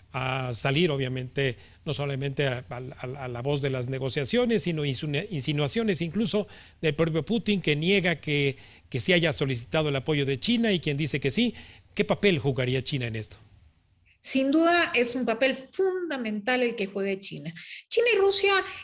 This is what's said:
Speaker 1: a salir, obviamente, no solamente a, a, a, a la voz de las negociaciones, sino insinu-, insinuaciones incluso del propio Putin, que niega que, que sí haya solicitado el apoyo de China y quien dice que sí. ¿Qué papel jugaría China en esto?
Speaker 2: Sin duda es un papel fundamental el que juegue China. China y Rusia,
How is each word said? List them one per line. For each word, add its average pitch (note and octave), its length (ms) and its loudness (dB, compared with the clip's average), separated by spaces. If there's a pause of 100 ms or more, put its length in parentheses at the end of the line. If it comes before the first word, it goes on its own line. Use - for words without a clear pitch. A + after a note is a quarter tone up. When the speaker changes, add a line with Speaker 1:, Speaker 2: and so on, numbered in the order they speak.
(120)
Speaker 1:
a C3 400 -4
salir, C#3 380 2
obviamente, C3 680 -2 (280)
no D3 100 -4
solamente C#3 520 -2
a, B2+ 220 -2
a, B2+ 80 -10
a, C3 480 -10
a B2+ 40 -8
la A#2+ 120 -8
voz C#3 220 0
de C#3 80 0
las B2+ 180 -4
negociaciones, C#3+ 760 0
sino D#3 200 -2
insinu-, D3 460 -2
insinuaciones D3+ 720 0
incluso G3+ 480 0 (320)
del D#3 140 2
propio D#3+ 300 2
Putin, G#3 380 0
que D3+ 140 2
niega F3 440 2
que, C#3+ 360 0 (320)
que B2+ 120 -4
sí F#3 120 2
haya E3+ 200 4
solicitado C3+ 560 0
el C#3+ 80 0
apoyo C#3+ 300 0
de C3+ 140 0
China A#3 320 2
y F3+ 80 0
quien D3 160 -2
dice D3 240 0
que C#3 100 0
sí. A3+ 240 2 (400)
¿Qué G3+ 100 0
papel G3+ 360 2
jugaría B2+ 420 0
China B2 240 -4
en A2+ 100 -6
esto? G#2+ 200 -10 (880)
Speaker 2:
Sin C4+ 280 2
duda E4 420 4
es A#3+ 220 2
un B3+ 100 -2
papel B3+ 300 2
fundamental B3+ 1080 -2
el A#3 140 0
que D#3+ 100 -2
juegue G3 320 -4
China. D#3+ 340 -10 (360)
China A4+ 260 2
y G4 40 4
Rusia, G4 340 4 (300)